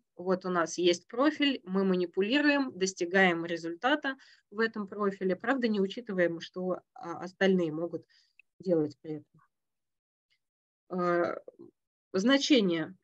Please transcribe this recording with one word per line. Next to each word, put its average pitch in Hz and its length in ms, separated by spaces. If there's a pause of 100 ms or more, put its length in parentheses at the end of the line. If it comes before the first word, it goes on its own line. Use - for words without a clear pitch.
(160)
Вот 185 300
у 185 40
нас 170 280
есть 175 300
профиль, 285 560
мы 190 220
манипулируем, 208 920
достигаем 180 680
результата 170 720 (360)
в 202 80
этом 220 280
профиле. 196 480
Правда, 240 320
не 208 140
учитываем, 185 580
что, 185 420 (120)
а, 170 300
остальные 185 480
могут 165 340 (540)
делать 160 420
при 156 140
этом. 151 260 (1500)
Э, 175 460 (800)
значение 190 920